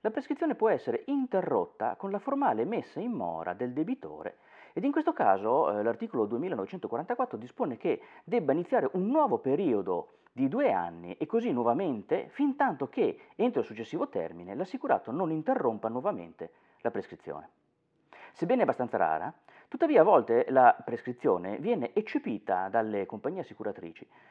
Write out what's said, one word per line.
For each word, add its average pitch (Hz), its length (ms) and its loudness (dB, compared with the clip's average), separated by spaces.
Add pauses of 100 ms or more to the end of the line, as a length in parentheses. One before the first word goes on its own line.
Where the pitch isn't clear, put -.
la 220 120 -4
prescrizione 285 420 -4
può 220 140 2
essere 127 380 0
interrotta 175 920 -2
con 196 160 -8
la 202 80 -4
formale 277 440 0
messa 190 360 -6
in 240 100 -6
mora 87 420 -4
del 123 200 -4
debitore 123 680 -6 (340)
ed 190 120 -4
in 285 80 2
questo 311 200 0
caso, 107 580 2
eh, 104 120 -2
l'articolo 113 440 0
duemilanovecentoquarantaquattro 147 1120 -4
dispone 127 400 -6
che - 240 0 (220)
debba 165 300 2
iniziare 170 400 2
un 185 160 0
nuovo 262 300 4
periodo 107 800 0 (140)
di 131 140 0
due 226 260 2
anni 87 440 -4
e 151 100 -4
così 226 240 0
nuovamente, 123 760 0
fin 277 260 0
tanto 185 340 -2
che, 156 300 0 (160)
entro 220 260 0
il 107 60 -4
successivo 131 420 -6
termine, 87 460 -8
l'assicurato 185 560 -2
non 160 220 -2
interrompa 147 560 0
nuovamente 113 640 -6 (300)
la 117 100 -2
prescrizione. 80 580 -10 (840)
Sebbene 226 260 2
abbastanza 127 340 0
rara, 82 360 0 (360)
tuttavia 302 320 4
a 160 40 10
volte 123 440 6
la 127 360 8
prescrizione 107 760 -2
viene 165 360 -2
eccepita 98 760 -2
dalle 107 380 0
compagnie 147 360 -6
assicuratrici, 95 600 -10 (260)